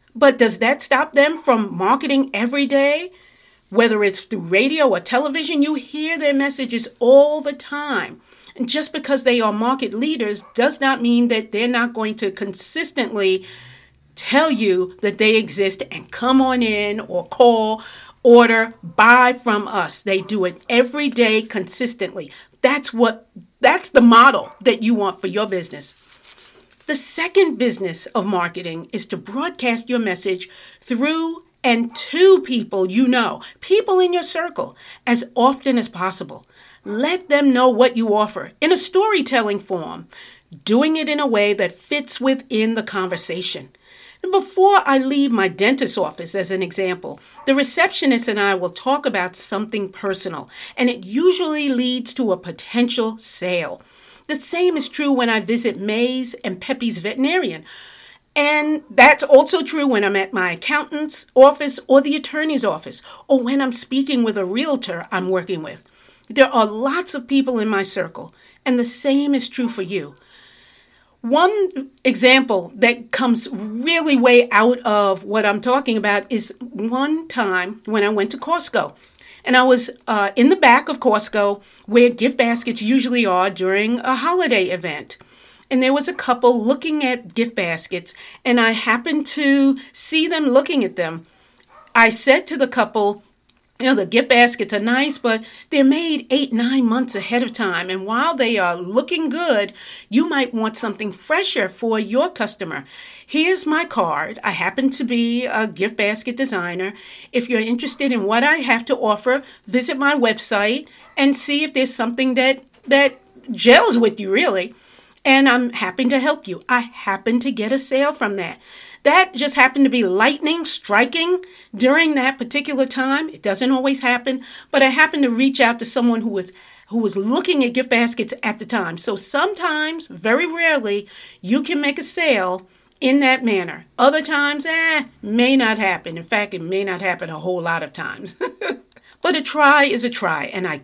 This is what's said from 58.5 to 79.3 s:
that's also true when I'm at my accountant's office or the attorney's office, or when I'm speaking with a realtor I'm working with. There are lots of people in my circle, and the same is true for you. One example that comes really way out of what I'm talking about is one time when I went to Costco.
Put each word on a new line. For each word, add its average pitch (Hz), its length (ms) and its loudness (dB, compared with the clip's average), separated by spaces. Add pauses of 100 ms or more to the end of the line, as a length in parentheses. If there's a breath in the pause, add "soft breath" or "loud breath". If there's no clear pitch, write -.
that's 285 320 6
also 285 400 6
true 285 240 -2
when 214 160 2
I'm 202 120 0
at 190 180 -2
my 185 180 -2
accountant's 294 800 -4
office 285 540 6
or 269 120 6
the 285 160 -2
attorney's 302 480 -4
office, 165 380 -4 (260 loud breath)
or 262 160 4
when 269 160 0
I'm 262 120 0
speaking 262 520 -2
with 214 140 0
a 190 80 -2
realtor 220 560 -4 (100)
I'm 185 200 -4
working 180 320 -4
with. - 260 -16 (400 soft breath)
There 262 240 4
are 220 140 2
lots 269 480 -4
of 247 120 -10
people 262 300 0
in 214 100 -2
my 202 140 -2
circle, 165 540 -6 (320 soft breath)
and 254 100 2
the 240 80 0
same 277 480 0
is 269 160 0
true 240 180 -4
for 208 140 -8
you. 165 320 -8 (1080 soft breath)
One 349 720 0 (120)
example 247 760 2
that 233 340 0
comes 233 400 0
really 269 640 0
way 240 320 6
out 233 300 4
of 202 440 0
what 208 220 -2
I'm 208 160 0
talking 247 340 0
about 202 360 -2
is 220 200 -4 (100)
one 254 640 -4
time 196 580 -4
when 214 180 0
I 208 60 2
went 202 220 -2
to 269 80 -10
Costco. 233 560 -4 (480 soft breath)